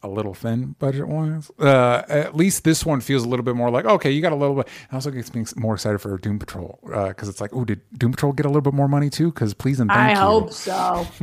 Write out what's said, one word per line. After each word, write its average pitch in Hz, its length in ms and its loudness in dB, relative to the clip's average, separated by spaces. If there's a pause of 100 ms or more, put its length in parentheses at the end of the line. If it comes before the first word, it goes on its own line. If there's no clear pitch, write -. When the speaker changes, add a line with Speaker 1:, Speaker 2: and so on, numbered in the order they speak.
Speaker 1:
a 104 60 -10
little 101 240 -4
thin 117 460 -6
budget-wise. 151 800 -4
Uh, 127 500 4
at 151 260 -2
least 180 300 2
this 160 220 2
one 143 140 0
feels 131 240 0
a 117 40 -4
little 123 160 -2
bit 123 120 0
more 120 120 0
like, 123 160 0
okay, 202 280 4
you 151 100 0
got 175 100 2
a 147 40 -2
little 143 180 0
bit. 139 140 -2 (220)
It - 40 -12
also 131 160 -4
gets 123 240 -10
me 113 100 -4 (120)
more 110 180 0
excited 104 240 -2
for 98 200 -6
Doom 104 200 -4
Patrol, 90 400 -12 (160)
uh, 95 180 -2
'cause 101 160 -10
it's - 120 -10
like, 104 120 -8
"Ooh, 123 120 -4
did 104 160 -4 (180)
Doom 123 140 2
Patrol 143 200 0
get 147 140 -2
a - 20 0
little 143 140 2
bit 139 120 0
more 139 140 2
money 143 220 2
too?" 160 220 0
'Cause 107 220 -2
please 131 260 -2
and 110 100 2
thank 208 260 6
Speaker 2:
I 196 40 4
Speaker 1:
you. 196 60 6
Speaker 2:
hope 214 260 4
so. 185 520 -2 (180)